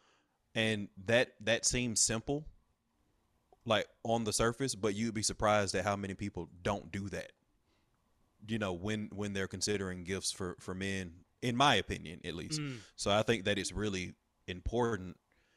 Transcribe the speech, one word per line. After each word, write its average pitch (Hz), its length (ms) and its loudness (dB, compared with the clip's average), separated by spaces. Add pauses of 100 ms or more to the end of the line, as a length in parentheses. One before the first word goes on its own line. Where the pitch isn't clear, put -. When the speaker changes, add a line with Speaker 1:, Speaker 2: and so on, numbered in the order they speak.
(540)
Speaker 1:
And 110 340 2 (200)
that, 117 340 4
that 107 240 2
seems 123 340 0
simple, 143 460 0 (1200)
like, 107 220 2 (160)
on 117 200 2
the 107 100 0
surface, 120 420 0
but 101 200 0
you'd 113 180 -2
be 107 100 -2
surprised 104 520 2
at 92 80 2
how 101 120 2
many 98 180 -4
people 90 360 -6 (120)
don't 98 300 -2
do 98 180 -6
that, 87 220 -8 (1160)
you 110 120 0
know, 98 140 2
when, 104 400 -2
when 101 200 -4
they're 98 140 0
considering 92 560 -2
gifts 92 280 -2
for, 90 280 -6
for 95 140 -6
men, 95 380 -2 (300)
in 123 140 0
my 135 200 6
opinion, 87 480 -2
at 82 120 -6
least. 151 260 -4
Speaker 2:
Mm. 135 160 -6 (180)
Speaker 1:
So - 160 0
I 107 120 6
think 113 220 2
that 101 120 2
it's 92 160 -4
really 95 400 -2 (340)
important 92 680 -2 (400)